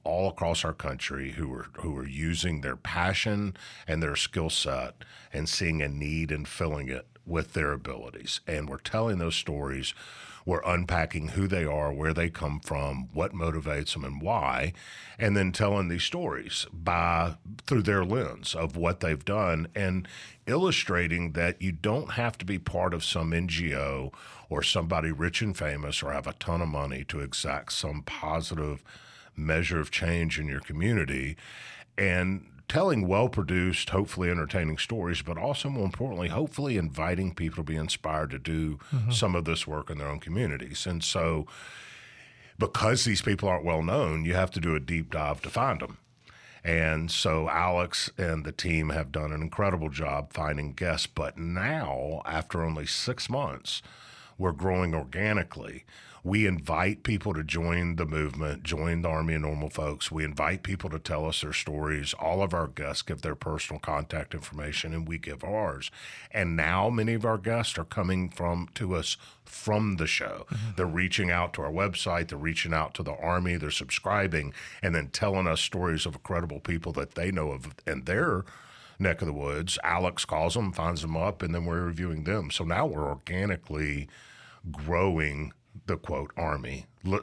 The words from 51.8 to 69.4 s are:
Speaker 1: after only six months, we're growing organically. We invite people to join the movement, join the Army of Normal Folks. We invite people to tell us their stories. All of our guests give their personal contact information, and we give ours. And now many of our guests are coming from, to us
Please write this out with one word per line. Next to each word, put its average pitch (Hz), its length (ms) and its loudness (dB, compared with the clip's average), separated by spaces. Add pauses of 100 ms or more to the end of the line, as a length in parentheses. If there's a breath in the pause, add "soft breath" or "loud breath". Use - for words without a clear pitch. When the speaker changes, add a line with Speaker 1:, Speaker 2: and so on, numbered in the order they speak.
Speaker 1:
after 80 380 -2
only 78 240 0
six - 420 -2
months, 117 540 -4 (560 loud breath)
we're 92 140 4
growing 90 420 2
organically. 82 880 -2 (400 loud breath)
We 104 220 4
invite 87 560 2
people 101 320 0
to 78 80 -2
join 85 540 0
the 82 100 0
movement, 76 560 -2
join 85 400 0
the 85 60 0
Army 80 260 2
of 78 60 2
Normal 76 300 -2
Folks. 76 420 -4
We 78 100 -2
invite 76 400 0
people 95 280 -4
to 78 100 -6
tell 78 260 -2
us 80 140 0
their 76 120 -4
stories. 76 640 -2
All 87 300 2
of 87 100 0
our 82 140 0
guests 71 340 -4
give 80 200 -6
their 78 120 -2
personal 78 460 -4
contact 76 520 -2
information, 76 600 -6
and 82 140 -4
we 80 100 -2
give 73 240 -10
ours. 85 480 -2 (400 loud breath)
And 90 260 2
now 87 340 4
many 113 240 4
of 110 100 0
our 110 140 4
guests 113 380 0
are 82 80 -2
coming 92 440 2
from, 87 480 0
to 92 180 0
us 82 220 0 (280 loud breath)